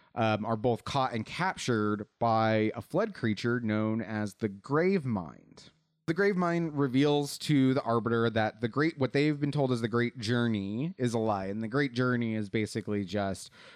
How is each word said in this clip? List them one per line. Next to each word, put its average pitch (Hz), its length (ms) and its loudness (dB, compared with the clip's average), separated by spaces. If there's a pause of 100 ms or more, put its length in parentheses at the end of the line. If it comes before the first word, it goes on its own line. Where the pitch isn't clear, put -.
(160)
um, 107 300 0
are 113 100 -2
both 110 300 0
caught 131 280 0
and 110 120 -4
captured 107 800 -2 (140)
by 110 540 2
a 117 80 -10
Flood 175 320 -4
creature 120 460 0
known 110 420 0
as 104 340 -6
the 113 120 -4
Gravemind. 113 1200 -4 (360)
The 170 60 0
Gravemind 175 600 2
reveals 143 680 2
to 131 340 4
the 135 100 0
Arbiter 117 460 2
that 110 320 0
the 117 80 0
great, 151 280 0
what 131 140 0
they've 147 260 2
been 143 140 -2
told 135 220 2
is 117 80 0
the 117 80 0
Great 117 280 0
Journey 117 800 0
is 123 160 0
a 117 60 0
lie, 104 280 0
and 104 140 -6
the 113 60 -6
Great 135 260 -2
Journey 120 420 0
is 107 120 -4
basically 104 560 -2
just, 98 480 -4 (240)